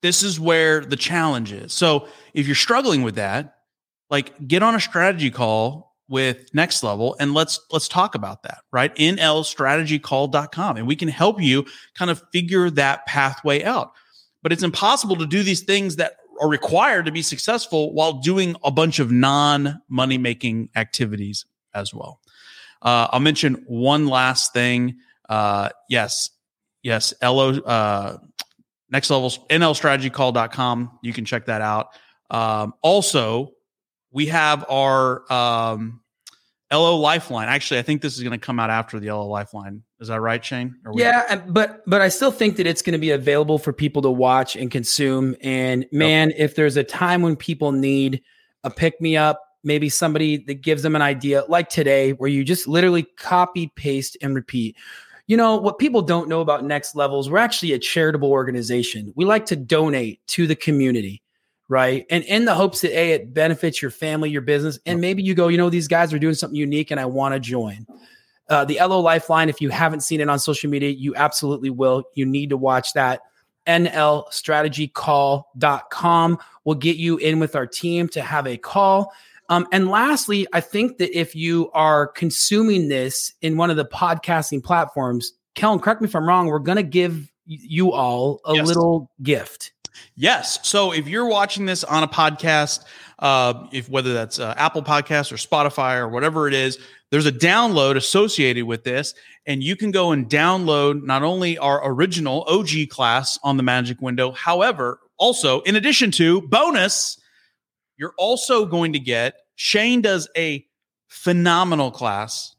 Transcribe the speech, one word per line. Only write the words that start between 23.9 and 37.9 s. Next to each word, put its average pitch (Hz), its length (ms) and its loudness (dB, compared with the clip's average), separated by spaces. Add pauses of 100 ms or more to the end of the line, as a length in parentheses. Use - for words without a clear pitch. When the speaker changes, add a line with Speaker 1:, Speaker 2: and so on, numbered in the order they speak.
Speaker 1:
last 127 440 0
thing. 123 440 0 (320)
Uh, 104 400 0 (200)
yes, - 420 -2 (520)
yes, 113 400 -2
L 127 180 2
O, 135 100 4 (100)
uh, 104 580 -2 (720)
Next 139 200 -2
Level, 131 220 0 (160)
N 160 140 4
L 160 120 2
strategy 139 360 0
call 127 220 0
dot 117 200 -2
com. 120 500 -4
You 117 100 -6
can 113 120 -8
check 110 220 -6
that 110 160 -4
out. 107 280 -2 (400)
Um, 110 520 -2
also, 143 720 2 (580)
we 143 160 -2
have 151 420 0
our, 135 640 2
um, 113 680 -2 (720)
L 156 160 4
O 170 100 4
Lifeline. 151 520 0
Actually, 139 300 -2
I 120 40 -2
think 151 200 -2